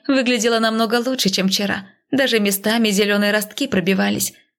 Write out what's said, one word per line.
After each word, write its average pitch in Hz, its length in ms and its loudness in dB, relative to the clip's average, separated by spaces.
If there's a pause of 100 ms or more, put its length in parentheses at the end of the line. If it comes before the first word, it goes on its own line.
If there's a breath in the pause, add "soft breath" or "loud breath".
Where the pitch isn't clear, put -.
выглядело 240 520 2
намного 226 380 0 (100)
лучше, 254 220 0
чем 190 200 0
вчера. 196 400 -2 (220)
Даже 254 280 0
местами 214 520 0
зелёные 208 420 2
ростки 208 340 -4
пробивались, 202 640 0 (260 soft breath)